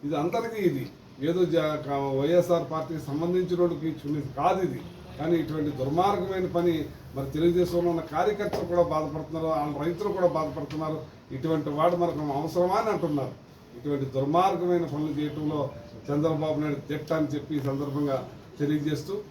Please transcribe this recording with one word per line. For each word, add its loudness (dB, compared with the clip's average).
ఇది -2
అందరికీ -2
ఇది -2
ఏదో 2
జ-, 2
క-, -2
వైఎస్ఆర్ 4
పార్టీకి -4
సంబంధించిన 0
వాళ్ళకి 2
ఇచ్చుకునేది -4
కాదు 2
ఇది. -4
కానీ 2
ఇటువంటి -2
దుర్మార్గమైన 2
పని 4
మరి -4
తెలుగుదేశంలో 4
ఉన్న 0
కార్యకర్తలు 0
కూడా 6
బాధపడుతున్నారు, -2
వాళ్ళ 0
రైతులు -2
కూడా 6
బాధపడుతున్నారు. -4
ఇటువంటి -2
వాడు 4
మనకు 0
అవసరమా 2
అని 2
అంటున్నారు. 0
ఇటువంటి -2
దుర్మార్గమైన 2
పనులు -2
చేయటంలో -2
చంద్రబాబు 2
నాయుడు -2
దిట్ట -4
అని 2
చెప్పి -4
ఈ 2
సందర్భంగా 0
తెలియజేస్తూ 0